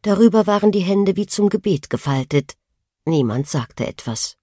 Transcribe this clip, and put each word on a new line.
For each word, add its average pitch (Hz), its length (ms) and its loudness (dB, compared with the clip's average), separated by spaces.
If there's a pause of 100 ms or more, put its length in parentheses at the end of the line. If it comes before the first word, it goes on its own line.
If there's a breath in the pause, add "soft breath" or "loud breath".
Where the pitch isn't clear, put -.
Darüber 208 440 4
waren 208 240 2
die 202 100 0
Hände 196 360 0
wie 196 100 -4
zum 208 220 0
Gebet 190 420 -2
gefaltet. 139 680 -2 (480)
Niemand 139 440 -2
sagte - 380 -6
etwas. - 560 -8